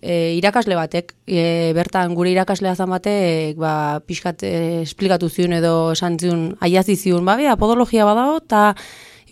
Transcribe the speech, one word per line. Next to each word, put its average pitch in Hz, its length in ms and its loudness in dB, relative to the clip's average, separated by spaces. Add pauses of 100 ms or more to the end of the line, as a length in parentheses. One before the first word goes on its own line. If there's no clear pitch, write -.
e, 170 340 0
irakasle 202 400 0
batek, 170 380 -4 (120)
e, 170 480 0
bertan 175 400 -2
gure 175 160 0
irakaslea 185 460 0
zan 185 140 -4
batek, 180 680 -2
ba, 151 500 -2
pixkat, 170 360 -8
e, 170 400 -4
esplikatu 175 480 -2
ziun 175 240 -2
edo 165 380 0
esan 165 260 -2
ziun, 170 420 -2
aiazi 185 360 2
ziun, 175 280 0
ba, 196 120 2
bea, 262 200 2
podologia 226 480 2
badao, 240 320 2
eta 208 380 2 (580)